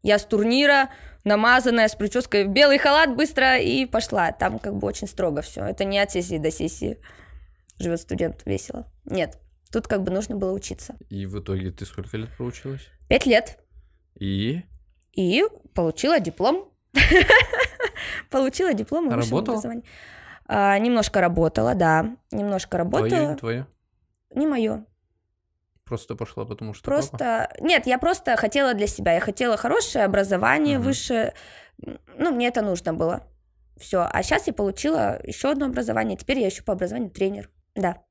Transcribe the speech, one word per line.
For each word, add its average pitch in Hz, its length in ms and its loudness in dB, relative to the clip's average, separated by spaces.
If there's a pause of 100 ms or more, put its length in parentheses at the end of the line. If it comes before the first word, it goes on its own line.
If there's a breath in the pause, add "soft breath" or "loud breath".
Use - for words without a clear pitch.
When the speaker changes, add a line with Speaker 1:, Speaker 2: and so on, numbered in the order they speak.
Speaker 1:
Я 202 140 4
с 202 80 -2
турнира, 269 640 4 (360 loud breath)
намазанная, 233 640 4
с 214 80 -2
прической, 208 500 0
в 196 40 -2
белый 277 300 6
халат 285 360 4
быстро 262 440 2
и 262 260 0
пошла. 214 460 -2
Там 202 280 -2
как 202 160 -8
бы 202 120 -4
очень 196 200 -6
строго 156 340 -4
все. - 240 -10
Это - 200 -4
не 202 140 0
от 202 120 0
сессии 175 280 -4
до 156 120 0
сессии - 460 -6 (840 soft breath)
живет 170 200 -2
студент 180 460 -6
весело. - 400 -6 (200)
Нет, - 320 -4 (340)
тут 226 160 -4
как 202 160 -2
бы 185 80 -2
нужно 208 240 -4
было 190 180 -2
учиться. - 420 -10 (140)
Speaker 2:
И 98 160 -8
в 98 140 -8
итоге 95 320 -6
ты 95 140 -12
сколько - 320 -12
лет 110 200 -8
проучилась? 135 520 -10 (200)
Speaker 1:
Пять - 180 2
лет. 233 300 2 (600)
Speaker 2:
И? 101 420 -2 (520)
Speaker 1:
И 196 300 2 (300)
получила 247 460 2
диплом. 247 520 -2 (220)
<laughs> - 1400 2
Получила 269 440 0
диплом 277 360 -2
о - 60 0
высшем 220 160 0
Speaker 2:
Работала? 220 260 0
Speaker 1:
образовании. 233 260 -6 (640 loud breath)
А, 202 320 4
немножко 220 420 2
работала, 165 540 2
да. 170 400 2 (160)
Немножко 202 460 -4
Speaker 2:
Твое, 170 60 0
Speaker 1:
работала. 320 480 2
Speaker 2:
не - 40 -4
твое? 120 300 -6 (720)
Speaker 1:
Не 294 120 0
мое. 220 380 -2 (1000)
Speaker 2:
Просто - 300 -8
пошла, 110 300 -10
потому 107 280 -12
что - 120 -20
Speaker 1:
Просто, 285 320 -2
Speaker 2:
папа? 233 480 -4
Speaker 1:
нет, 339 220 2
я 247 100 2
просто 294 400 0
хотела 254 360 0
для 202 140 0
себя. - 260 0
Я 175 60 2
хотела 220 380 -2
хорошее 254 480 0
образование, 208 720 2
Speaker 2:
Мгм. 240 100 -2
Speaker 1:
высшее. 254 460 -2 (840 loud breath)
Ну, 330 140 0
мне 240 160 0
это 240 140 0
нужно 180 320 -2
было. 165 300 -2 (540)
Все. 180 340 -2
А 185 120 -2
щас - 240 0
я 269 60 -4
получила 202 720 -2
еще - 260 -4
одно 285 140 -2
образование. 226 520 -2
Теперь 269 220 -4
я 220 80 2
еще - 160 -6
по 214 100 -2
образованию 185 380 -4
тренер. 202 380 -4 (260)
Да. 185 200 -2 (160)